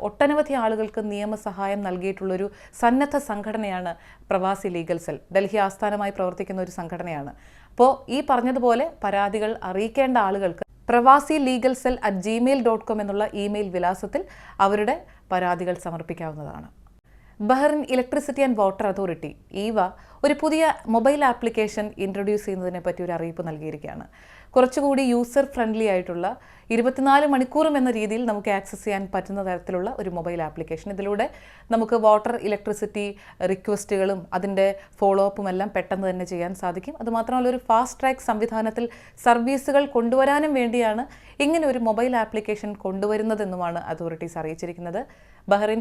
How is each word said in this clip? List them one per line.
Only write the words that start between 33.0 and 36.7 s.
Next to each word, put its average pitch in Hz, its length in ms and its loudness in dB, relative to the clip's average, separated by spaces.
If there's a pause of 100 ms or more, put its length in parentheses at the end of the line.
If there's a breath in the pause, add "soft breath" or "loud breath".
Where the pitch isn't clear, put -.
റിക്വസ്റ്റുകളും 196 840 -2
അതിൻ്റെ 196 460 0 (200 loud breath)
ഫോളോ 196 280 4
അപ്പും 196 220 -4
എല്ലാം 185 280 -2
പെട്ടെന്ന് 190 340 -2
തന്നെ 180 140 -4
ചെയ്യാൻ 180 300 -6
സാധിക്കും. 185 460 -6